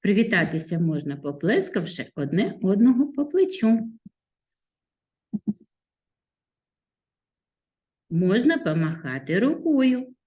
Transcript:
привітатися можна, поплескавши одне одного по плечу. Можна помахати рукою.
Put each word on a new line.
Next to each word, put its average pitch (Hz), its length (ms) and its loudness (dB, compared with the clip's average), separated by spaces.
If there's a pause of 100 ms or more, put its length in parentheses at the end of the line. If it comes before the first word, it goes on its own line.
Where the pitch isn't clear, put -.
привітатися 175 760 0
можна, 143 380 -2
поплескавши 165 960 -4
одне 165 480 -2
одного 240 500 4
по 285 120 -2
плечу. 226 760 0 (4000)
Можна 202 480 2
помахати 156 840 -2
рукою. 262 760 0 (120)